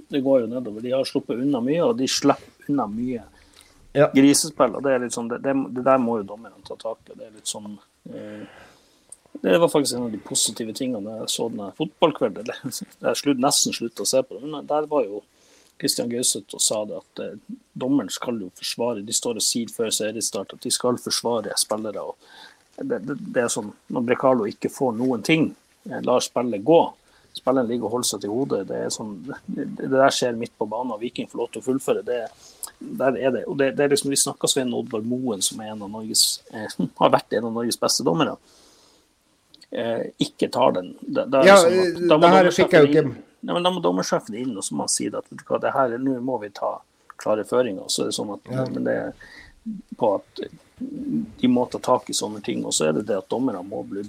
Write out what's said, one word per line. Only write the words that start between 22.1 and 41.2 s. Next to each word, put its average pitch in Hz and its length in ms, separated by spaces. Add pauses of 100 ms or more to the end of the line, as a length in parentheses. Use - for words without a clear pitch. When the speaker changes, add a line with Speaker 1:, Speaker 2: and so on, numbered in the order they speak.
Speaker 1:
det, 123 320
det, 143 100
det - 240
er 117 80
sånn, 104 220 (180)
når 120 160
Brekalo 123 400
ikke - 240
får 127 300
noen 123 260
ting, 160 220 (400)
eh, 117 180
lar 123 160
spillet 117 400
gå, 156 160 (560)
spilleren 127 320
ligger 117 220
og 120 80
holder 123 100
seg 104 160
til 101 80
hodet, 120 400
det 120 140
er 120 60
sånn, 110 220 (380)
det, - 160 (140)
det 139 100
der 135 240
skjer 120 240
midt 117 160
på 110 160
banen, 120 240
og 104 80
Viking 120 240
får 117 160
lov 117 80
til 113 80
å 104 80
fullføre, 127 400
det, 123 160 (580)
der 131 320
er 120 180
det, 107 140
og 175 140
det, 135 80 (100)
det 147 80
er 143 80
liksom, 139 160
vi 139 80
snakker 143 320
Svein 131 240
Oddvar 113 320
Moen, 123 400
som - 160
er 107 80
en 110 160
av 95 80
Norges, 110 300 (260)
eh, 107 180 (160)
<laughs> - 160
har - 140
vært - 240
en 113 100
av 113 80
Norges 117 240
beste - 240
dommere, 156 300 (1300)
eh, 113 400 (120)
ikke - 320
tar 135 240
den, - 140 (120)
da, - 240